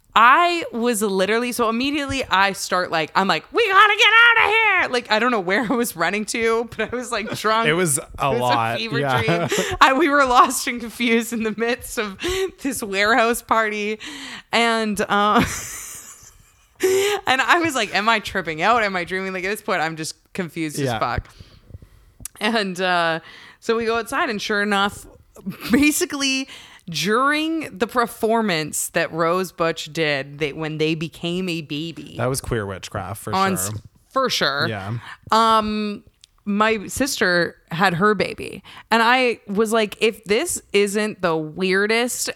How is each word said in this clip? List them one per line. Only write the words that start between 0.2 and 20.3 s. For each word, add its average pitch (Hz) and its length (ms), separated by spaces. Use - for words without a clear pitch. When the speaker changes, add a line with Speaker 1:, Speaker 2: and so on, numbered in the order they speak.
Speaker 1:
was 233 300
literally, 214 500
so 233 160
immediately 269 560
I 190 300
start, 180 360
like, 160 260
I'm 196 120
like, 160 240
"We 427 160
gotta 403 300
get 427 160
outta 453 400
here!" 277 120
Like, 240 180
I 214 80
don't 240 120
know 220 100
where 185 280
I 269 60
was 240 220
running 185 300
to, 226 500
but 220 160
I - 20
was, 254 160
like, 220 260
drunk. 220 300
Speaker 2:
It 151 60
was 165 240
a 156 60
Speaker 1:
It - 40
was 123 80
Speaker 2:
lot. 120 360
Speaker 1:
a - 20
fever 220 220
Speaker 2:
Yeah. 139 220
Speaker 1:
dream. - 280
<laughs> - 60
I, 285 100
we 285 160
were 285 160
lost 254 440
and 240 120
confused 233 540
in 220 100
the 214 140
midst 233 400
of 208 200
this 262 200
warehouse 226 600
party. 214 580
And, 220 480
uh, 208 420
<laughs> - 1400
and 262 140
I 277 200
was 320 140
like, 208 180
"Am 196 140
I 226 120
tripping 165 420
out? 220 220
Am 196 120
I 175 80
dreaming?" 185 300
Like, 185 100
at 190 60
this 208 120
point, 185 200
I'm 160 160
just 156 180